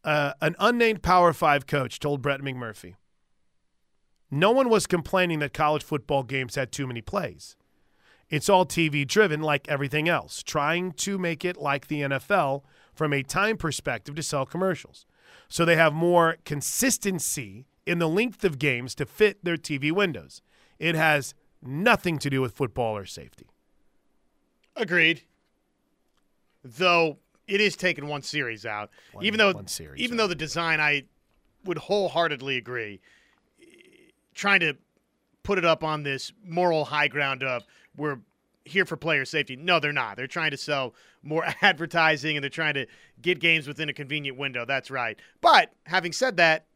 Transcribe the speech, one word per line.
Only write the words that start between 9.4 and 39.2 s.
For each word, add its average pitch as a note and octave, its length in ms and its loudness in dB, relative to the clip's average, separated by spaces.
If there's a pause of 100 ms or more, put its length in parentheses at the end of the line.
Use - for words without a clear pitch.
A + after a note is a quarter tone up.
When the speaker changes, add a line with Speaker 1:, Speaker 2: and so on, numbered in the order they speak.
Speaker 1:
like D3+ 280 -2
everything D3 400 -2
else, - 360 -2
trying E3 480 0
to G3 260 -4
make E3+ 260 -4
it F3+ 120 -4
like C#3+ 320 -4
the D3 160 -2
N C#3 80 -2
F C3+ 180 -6
L C#3+ 340 2 (300)
from D3+ 180 -2
a C#3 120 0
time G#3 320 0
perspective C#3+ 580 -6
to D#3 80 -8
sell C3+ 240 -4
commercials. - 600 -4 (420)
So E3+ 160 0
they E3 120 6
have D#3+ 160 6
more E3 520 4
consistency D3 1200 -4 (180)
in F3 140 -2
the E3 100 2
length G#3 360 0
of C#3+ 160 0
games B2+ 360 -2
to C#3+ 100 -4
fit - 380 0
their E3+ 120 0
T D3+ 200 -6
V C#3+ 140 -2
windows. D#3+ 500 -2 (380)
It E3 160 0
has D#3 400 2 (280)
nothing E3 560 0
to C#3 120 -2
do C3 100 0
with B2 120 -2
football A#2 440 -2
or G2 100 -10
safety." - 420 -18 (1300)
Speaker 2:
Agreed. E3 460 2 (1400)
Though E3 560 2 (280)
it G3+ 140 0
is G3+ 160 2
taking D3 320 -2
one C#3+ 140 -6
series A#2 440 -6
out. G#2+ 240 -8 (220)
Speaker 1:
One, G#2 120 -10
Speaker 2:
Even G#3+ 140 0
though, G3+ 140 4
Speaker 1:
one G2+ 160 -8
series D3+ 340 -10
Speaker 2:
even A#3+ 160 -2
Speaker 1:
out. A3 60 2
Speaker 2:
though - 20 2
the F3 80 -2
design, D#3+ 460 -2
I D3 240 0 (600)
would E3+ 140 -6
wholeheartedly D3+ 800 0
agree. A2+ 440 -8 (1300)
Trying G3 260 2
to D3+ 160 0 (680)
put G3+ 120 -2
it F3 80 0
up D#3+ 200 2
on D3+ 180 -4
this C#3 300 -6 (120)
moral E3+ 400 0
high D3 220 0
ground C3+ 380 -2
of B2 200 -4 (320)
we're C#3+ 220 -4 (460)
here F3 200 0
for D#3+ 120 -4
player D3+ 280 0